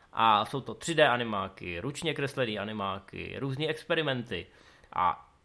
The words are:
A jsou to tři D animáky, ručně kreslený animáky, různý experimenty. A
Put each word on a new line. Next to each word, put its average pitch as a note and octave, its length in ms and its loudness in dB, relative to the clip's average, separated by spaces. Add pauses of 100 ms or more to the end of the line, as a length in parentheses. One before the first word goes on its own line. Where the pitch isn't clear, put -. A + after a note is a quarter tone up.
(120)
A A2 320 6
jsou C3+ 160 -4
to A#2 140 -8
tři - 200 -4
D D3+ 140 8
animáky, G2 720 -2
ručně D3 340 -4
kreslený C3 440 -2
animáky, G2 800 -6
různý C3+ 300 -2
experimenty. C#3+ 800 -2 (460)
A - 360 0 (160)